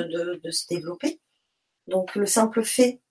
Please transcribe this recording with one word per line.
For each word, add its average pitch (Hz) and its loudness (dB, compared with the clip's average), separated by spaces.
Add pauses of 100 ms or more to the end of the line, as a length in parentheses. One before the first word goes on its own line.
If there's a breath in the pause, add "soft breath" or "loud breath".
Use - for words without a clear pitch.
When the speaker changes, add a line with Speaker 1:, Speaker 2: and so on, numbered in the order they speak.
Speaker 1:
Mm. 160 -8
Speaker 2:
de, 170 -4
de 165 -6
se - -4
développer. 175 -4 (680)
Donc 185 -2
le 202 0
simple 220 2
fait 247 2 (100)